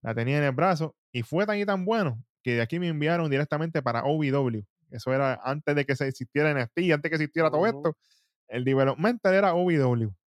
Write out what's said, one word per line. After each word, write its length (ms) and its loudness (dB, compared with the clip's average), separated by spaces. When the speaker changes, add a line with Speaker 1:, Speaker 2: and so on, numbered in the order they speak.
Speaker 1:
La 120 -6
tenía 240 -2
en 60 0
el 80 0
brazo 440 0
y 100 -4
fue 240 -2
tan 120 -2
y 60 -2
tan 200 -2
bueno 380 -2
que 120 0
de 80 2
aquí 160 -2
me 100 -2
enviaron 420 0
directamente 520 -2
para 220 -2
O 120 2
V 140 0
W. 360 0
Eso 220 -6
era 300 0
antes 320 -2
de 100 2
que 120 0
se 100 -2
existiera 440 -2
N 100 0
F 140 -4
T, 180 2
antes 180 0
que 60 -2
existiera 340 0
todo 120 2
Speaker 2:
Ujú. 60 4
Speaker 1:
esto. 280 -2
El 160 -4
developmental 680 2
era 200 4
O 100 2
V 140 2
W. 360 2